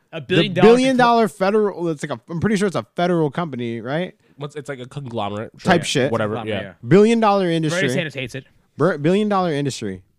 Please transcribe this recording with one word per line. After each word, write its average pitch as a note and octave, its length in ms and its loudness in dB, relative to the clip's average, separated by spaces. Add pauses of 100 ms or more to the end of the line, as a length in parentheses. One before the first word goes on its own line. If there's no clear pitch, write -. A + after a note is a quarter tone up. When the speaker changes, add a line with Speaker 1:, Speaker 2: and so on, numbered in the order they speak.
(120)
Speaker 1:
A E3 80 -10
Speaker 2:
The C3 60 -14
Speaker 1:
billion E3 280 2
dollar F3+ 140 6
Speaker 2:
billion B3+ 280 6
Speaker 1:
concl- - 20 2
Speaker 2:
dollar A#3 300 4
federal, G3 600 0
it's D#3 140 -6
like D3 160 -6
a, - 20 -20 (100)
I'm E3+ 100 -6
pretty G#3 160 2
sure F#3+ 100 0
it's E3 100 -4
a A#2 100 -4 (100)
federal F3 340 0
company, A#2+ 500 -6
right? D3 340 -6 (220)
Speaker 3:
What's, C#3+ 200 -14
it's C#3+ 120 -10
like C#3 120 -10
a B2 60 -14
conglomerate. A2+ 720 -10
Speaker 2:
Type F3 240 2
Speaker 3:
Sure. B2+ 200 0
Speaker 2:
shit. C#3+ 80 -2
Speaker 3:
Whatever, A2 240 -2
Speaker 1:
Conglomerate, A2 280 -6
Speaker 3:
yeah. G2 40 -16 (140)
Speaker 1:
yeah. A#2 60 -8
Speaker 2:
Billion G#3+ 320 6
dollar G3+ 240 2
Speaker 1:
Bernie E3+ 120 0
Speaker 2:
industry. E3 320 -2
Speaker 1:
Sanders D#3 260 -4
hates C3 200 -10
it. C3 100 -12 (320)
Speaker 2:
Ber-, D#3+ 220 0
billion F#3 300 0
dollar F#3 240 0
industry. A#2+ 500 -6 (160)